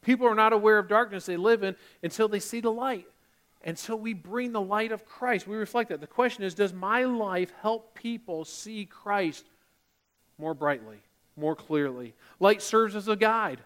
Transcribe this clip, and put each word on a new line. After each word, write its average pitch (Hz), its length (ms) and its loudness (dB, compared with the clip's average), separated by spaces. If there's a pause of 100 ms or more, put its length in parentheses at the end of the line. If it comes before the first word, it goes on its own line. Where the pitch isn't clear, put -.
People 247 260 4
are 220 80 4
not 220 180 6
aware 214 240 6
of 196 100 2
darkness 208 380 2
they 180 120 -4
live 208 260 4
in 190 120 -2 (280)
until 214 240 0
they 208 140 -2
see 233 180 -8
the 226 120 0
light. 233 360 -4 (580)
Until 165 320 -8
we 220 160 -6
bring 208 380 -6
the 220 100 -2
light 208 300 -2
of 214 140 -8
Christ, 240 420 -4
we 208 80 -8
reflect 220 340 -2
that. 147 120 -6
The - 60 -16
question 240 360 -2
is, 185 100 -4
does 190 200 0
my 208 320 0
life 196 460 -2 (100)
help 220 340 -4
people 226 480 -8
see 208 420 -12
Christ 196 640 -4 (880)
more 156 160 -6
brightly, 123 480 -4 (360)
more 151 180 -2
clearly? 131 580 -2 (280)
Light 208 200 4
serves 220 320 2
as 202 140 -8
a 214 80 2
guide. 214 500 0